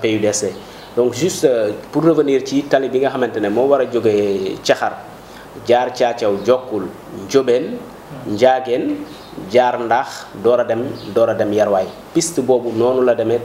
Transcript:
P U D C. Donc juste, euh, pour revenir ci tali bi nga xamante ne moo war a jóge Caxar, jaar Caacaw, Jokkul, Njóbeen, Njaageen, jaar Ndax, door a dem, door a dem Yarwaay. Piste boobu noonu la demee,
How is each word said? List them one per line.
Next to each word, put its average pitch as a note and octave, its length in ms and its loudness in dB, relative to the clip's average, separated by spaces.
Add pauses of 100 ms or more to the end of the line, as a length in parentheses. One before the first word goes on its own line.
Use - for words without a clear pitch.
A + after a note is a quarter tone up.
P A2 160 0
U - 20 2
D G#2 140 0
C. G2 200 -4 (440)
Donc A#2+ 180 2
juste, E3 300 -2
euh, A2+ 260 2 (220)
pour D3+ 100 0
revenir D3 420 4
ci C#3 200 0
tali C3+ 240 0
bi B2+ 120 0
nga C3+ 100 2
xamante B2 280 -2
ne G#2 100 0
moo A#2+ 200 2
war C#3 120 4
a B2+ 40 0
jóge G#2 800 0
Caxar, - 320 0 (680)
jaar A#2+ 260 2
Caacaw, A#2 520 0
Jokkul, G#2+ 440 0 (400)
Njóbeen, C3+ 480 2 (500)
Njaageen, B2+ 800 0 (480)
jaar B2 260 4
Ndax, A#2+ 480 -2 (160)
door A#2+ 180 4
a A#2+ 40 0
dem, A#2 180 -2 (320)
door A2+ 160 4
a - 40 0
dem G#2 180 -2
Yarwaay. G2+ 340 2 (280)
Piste E3 260 -2
boobu A#2+ 340 2
noonu B2+ 300 2
la A#2+ 100 4
demee, A2+ 300 0